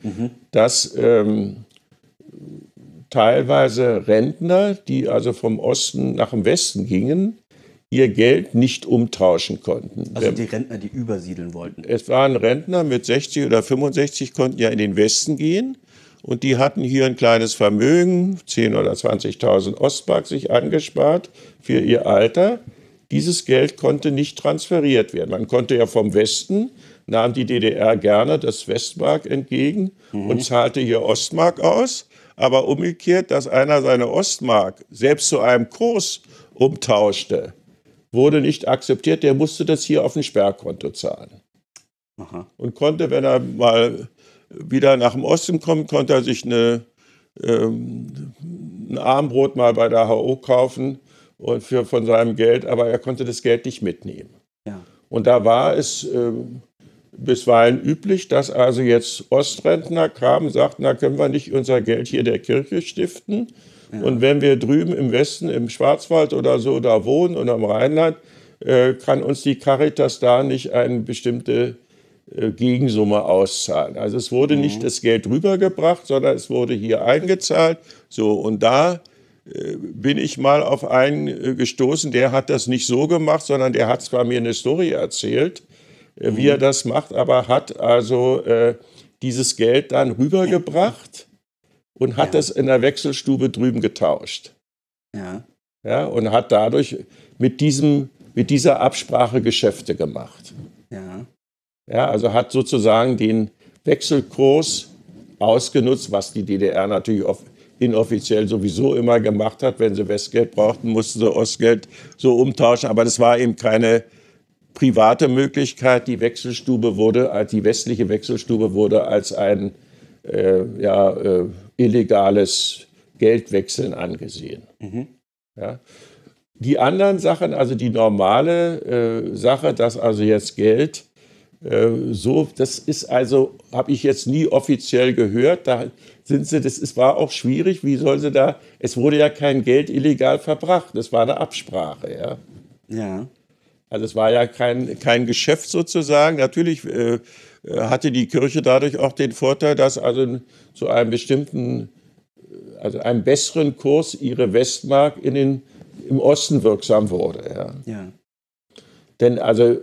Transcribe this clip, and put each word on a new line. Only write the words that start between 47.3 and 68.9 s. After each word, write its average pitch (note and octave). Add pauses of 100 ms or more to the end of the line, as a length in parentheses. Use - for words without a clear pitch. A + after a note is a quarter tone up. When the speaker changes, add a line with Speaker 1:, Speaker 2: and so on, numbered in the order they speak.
Speaker 2:
ähm, A#2 (840)
ein B2+
Armbrot C3+
mal A#2+
bei A2+
der A2+
H A2+
O A#2
kaufen C3 (400)
und A#2+
für, B2
von A2+
seinem A#2
Geld, A#2
aber A#2+
er A#2+
konnte C3
das A#2+
Geld A#2
nicht B2+
mitnehmen. - (360)
Speaker 1:
Ja. G2+ (280)
Speaker 2:
Und A2+
da B2
war A#2
es, -
ähm, B2 (540)
bisweilen B2
üblich, F#3
dass C3+
also B2+
jetzt A#2
Ostrentner D#3+
kamen, -
sagten, C3+
"Da C3+
können C3+
wir D3
nicht C#3
unser C3
Geld A#2
hier B2+
der A2
Kirche C#3
stiften." - (460)
Speaker 1:
Ja. G#2
Speaker 2:
Und B2
wenn C#3
wir C3+
drüben D3
im C3
Westen, D3
im A#2+
Schwarzwald D3
oder B2+
so A#2+
da A2+
wohnen E3
und A#2+
am A2+
Rheinland, D3 (440)
äh, B2+